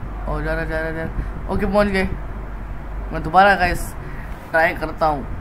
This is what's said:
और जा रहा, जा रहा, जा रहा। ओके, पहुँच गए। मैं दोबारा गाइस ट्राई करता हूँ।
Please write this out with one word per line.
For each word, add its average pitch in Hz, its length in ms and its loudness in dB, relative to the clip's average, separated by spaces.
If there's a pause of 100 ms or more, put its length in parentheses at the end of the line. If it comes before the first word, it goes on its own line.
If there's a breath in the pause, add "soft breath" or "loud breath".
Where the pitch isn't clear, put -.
(280)
और 151 160 -2
जा 156 100 -2
रहा, 160 100 -2
जा 160 160 -2
रहा, 160 100 -2
जा 160 120 -4
रहा। - 500 -4
ओके, 190 140 2
पहुँच 208 200 4
गए। 190 220 2 (1040)
मैं 160 100 -4
दोबारा 185 320 8
गाइस 175 400 0 (560 loud breath)
ट्राई 165 240 4
करता 160 320 0
हूँ। 147 160 0 (180)